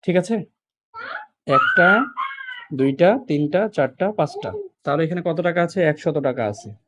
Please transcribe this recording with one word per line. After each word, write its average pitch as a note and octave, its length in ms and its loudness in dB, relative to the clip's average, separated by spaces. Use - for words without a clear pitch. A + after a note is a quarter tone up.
ঠিক F3 120 0
আছে? F#3 200 0
একটা, C6+ 420 4
দুইটা, C#3 360 4
তিনটা, D#3 420 0
চারটা, E3+ 420 -2
পাঁচটা। G#3 400 -4
তাহলে D3 200 0
এখানে E3+ 220 -4
কত E3 160 -2
টাকা F3 220 0
আছে? F3 200 -4
একশত D3+ 340 0
টাকা B2+ 280 -2
আছে। G#2 240 -6